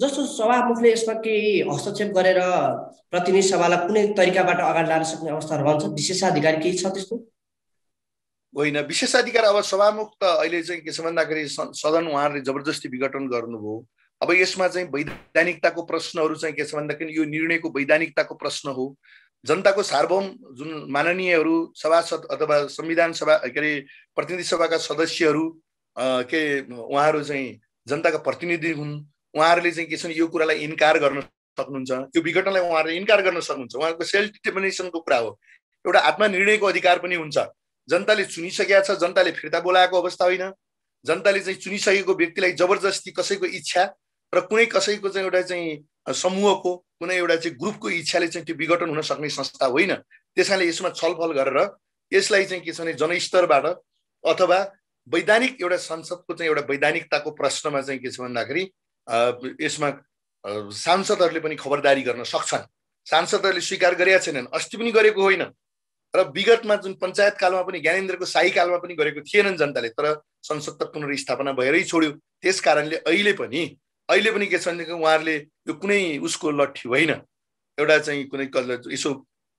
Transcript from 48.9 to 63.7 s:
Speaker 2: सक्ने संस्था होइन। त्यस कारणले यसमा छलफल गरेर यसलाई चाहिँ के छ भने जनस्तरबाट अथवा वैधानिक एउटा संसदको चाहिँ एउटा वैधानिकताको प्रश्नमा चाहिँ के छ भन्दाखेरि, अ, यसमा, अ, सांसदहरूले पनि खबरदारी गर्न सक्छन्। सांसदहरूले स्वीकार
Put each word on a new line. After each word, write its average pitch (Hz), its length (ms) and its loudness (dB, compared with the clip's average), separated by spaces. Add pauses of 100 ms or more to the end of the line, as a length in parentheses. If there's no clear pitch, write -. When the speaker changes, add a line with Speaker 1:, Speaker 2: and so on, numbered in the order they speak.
Speaker 2:
सक्ने 151 280 -4
संस्था 135 380 -2
होइन। 151 280 2
त्यस - 540 -2
कारणले 190 180 2
यसमा 170 220 -2
छलफल 165 440 -2
गरेर 139 380 2 (420)
यसलाई 196 320 4
चाहिँ 180 180 -8
के 160 100 -8
छ 160 80 -10
भने 165 120 -4
जनस्तरबाट 160 760 2 (600)
अथवा 180 460 2 (360)
वैधानिक 220 540 2
एउटा 175 140 0
संसदको 165 580 -10
चाहिँ 165 140 -4
एउटा 147 220 0
वैधानिकताको 147 600 -2
प्रश्नमा 143 500 -4
चाहिँ 135 200 -6
के 127 100 -10
छ 113 100 -12
भन्दाखेरि, 123 520 -6 (360)
अ, 117 240 2 (280)
यसमा, 151 280 -2 (560)
अ, 104 260 -6
सांसदहरूले 175 720 0
पनि 156 160 -6
खबरदारी 139 460 2
गर्न 120 200 -4
सक्छन्। 123 440 -4 (440)
सांसदहरूले 180 500 2
स्वीकार 180 340 2